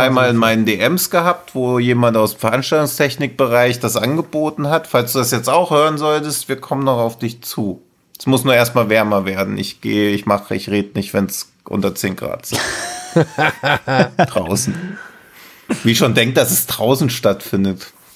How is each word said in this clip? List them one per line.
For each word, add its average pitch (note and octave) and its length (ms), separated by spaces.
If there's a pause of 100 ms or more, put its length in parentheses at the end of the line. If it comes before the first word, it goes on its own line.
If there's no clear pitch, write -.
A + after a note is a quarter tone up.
einmal B2+ 240
in A#2+ 40
meinen A2+ 300
D G#2 140
Ms D3+ 320
gehabt, E3+ 420
wo B2 240
jemand A#2+ 400
aus G#2+ 160
dem - 60
Veranstaltungstechnikbereich B2+ 1400
das A#2 160
angeboten D3+ 760
hat. D#3 180
Falls B2 260
du C3+ 60
das A#2+ 100
jetzt A#2+ 200
auch E3+ 200
hören D3+ 300
solltest, D3+ 500
wir C3+ 100
kommen C#3 240
noch C3+ 140
auf A#2 220
dich A#2+ 240
zu. - 400 (340)
Es - 80
muss C3 180
nur C3 120
erstmal A#2+ 340
wärmer G#2+ 360
werden. F#2+ 340
Ich - 220
gehe, G#2 280
ich G2+ 160
mache, G2+ 300
ich G2 160
rede G2+ 260
nicht, G2 160
wenn's - 400 (160)
unter F#2+ 260
zehn F#2+ 200
Grad. - 340 (640)
<laughs> C#3+ 1040
Draußen. G2 580 (1080)
Wie A#2 80
ich G#2+ 60
schon B2 160
denk, A#2+ 220
dass C3 160
es - 160
draußen C3 420
stattfindet. G2 840 (220)